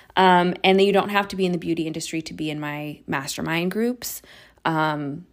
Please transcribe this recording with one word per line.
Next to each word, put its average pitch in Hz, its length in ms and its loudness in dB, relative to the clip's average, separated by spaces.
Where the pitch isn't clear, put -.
Um, 180 380 6
and 190 160 6
then 196 60 6
you 196 80 2
don't 196 160 2
have 202 180 0
to 190 80 -8
be 185 80 0
in 180 80 0
the 170 60 -2
beauty 165 280 -2
industry 160 360 -6
to 160 100 -12
be 156 180 -6
in 147 80 -6
my 147 480 -8
mastermind 160 640 -2
groups. 240 520 -4
Um, 156 680 -2